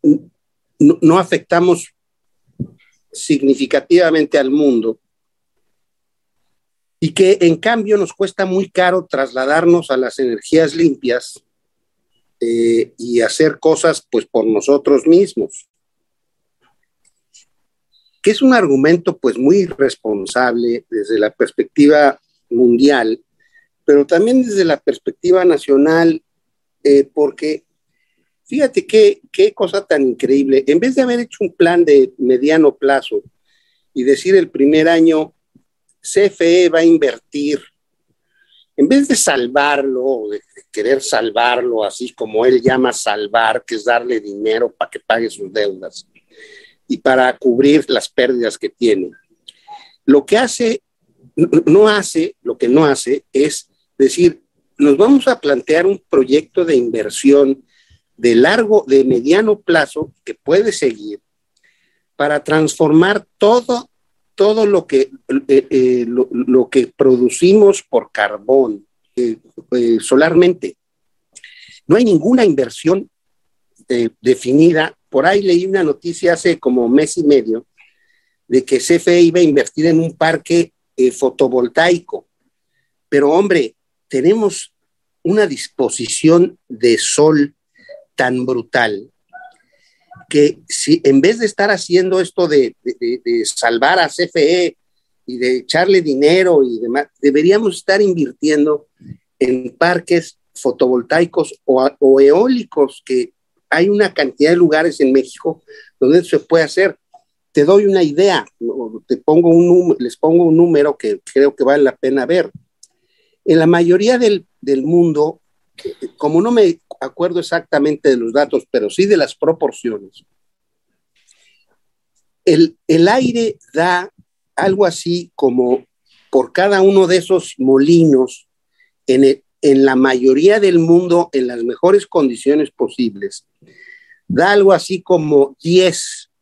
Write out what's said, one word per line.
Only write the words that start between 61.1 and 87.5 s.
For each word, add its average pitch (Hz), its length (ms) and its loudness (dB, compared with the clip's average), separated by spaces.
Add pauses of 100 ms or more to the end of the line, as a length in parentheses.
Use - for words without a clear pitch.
para 147 280 -2
transformar 156 840 0 (120)
todo, 240 500 0 (460)
todo 214 320 0
lo 190 200 0
que, 135 240 0 (380)
eh, 135 220 2
eh, 127 360 0
lo, 120 260 -2
lo 127 360 0
que 123 260 -2
producimos 170 880 2
por - 280 -4
carbón, 107 760 -2 (300)
eh, 117 220 -4 (340)
eh, 117 280 0
solarmente". 160 760 0 (1080)
No 165 100 2
hay 240 80 2
ninguna 214 400 2
inversión, 156 640 -2 (800)
eh, 120 220 -2 (100)
definida. 156 720 0 (140)
Por 139 180 -2
ahí 202 160 0
leí 180 240 0
una 190 160 -2
noticia 170 520 -4
hace 165 240 -2
como 123 300 -2
mes 151 300 0
y 156 60 -4
medio 117 420 0 (800)
de 127 180 0
que 131 160 -2
C 170 160 0
F 175 160 0
E 175 80 2
iba 170 200 4
a - 20 4
invertir 151 440 0
en 160 120 2
un 165 180 -4
parque, 165 560 -2 (240)
eh, 127 140 2
fotovoltaico. 131 1200 -2 (800)
Pero, 143 220 0
hombre, 170 440 0 (340)
tenemos 190 640 -2 (500)
una 202 240 0
disposición 156 1120 -2 (100)
de 117 300 0
sol 147 560 0 (600)